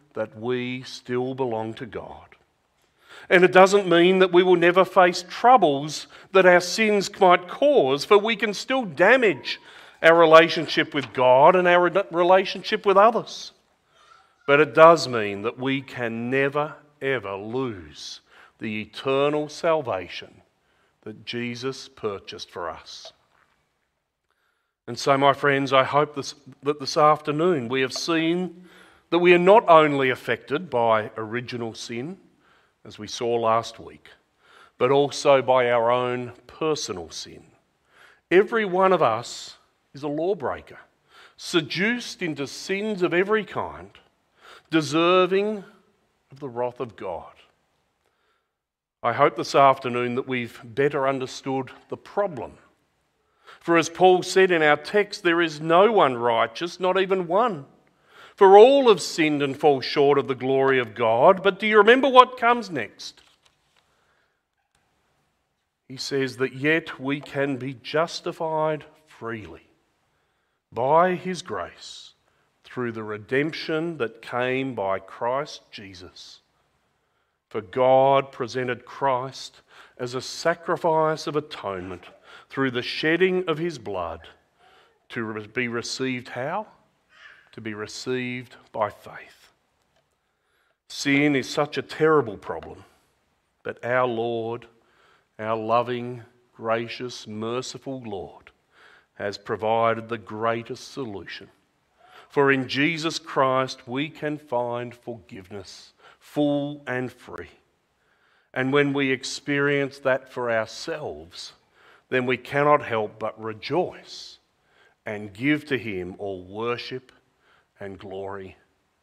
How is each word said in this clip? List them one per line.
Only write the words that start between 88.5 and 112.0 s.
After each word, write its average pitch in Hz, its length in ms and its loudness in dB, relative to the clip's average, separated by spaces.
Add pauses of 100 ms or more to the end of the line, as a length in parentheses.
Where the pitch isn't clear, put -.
by 107 180 -4
faith. - 640 -20 (1400)
Sin 143 480 0
is 127 140 -4
such 147 280 -4
a 131 40 -6
terrible 143 560 0
problem, 80 480 -14 (800)
but - 200 -12
our 127 240 0
Lord, 117 580 -6 (720)
our 110 200 -4
loving, 120 640 -4 (320)
gracious, 117 720 -6
merciful 123 760 -10
Lord, 101 500 -14 (640)
has 101 220 -8
provided 110 680 -2
the 117 100 -8
greatest 113 760 -8
solution. 98 560 -14 (800)
For 139 200 2
in 135 200 0
Jesus 156 500 -4
Christ 131 680 -2
we 139 200 -6
can 151 280 -8
find 120 580 -8
forgiveness, 101 1000 -18 (260)
full 143 680 -4
and 127 240 -6
free. 87 380 -18 (1040)
And 131 180 -4
when 143 220 2
we 139 180 -2
experience 143 880 -4
that 131 320 -4
for 123 180 -6
ourselves, 110 1040 -8 (560)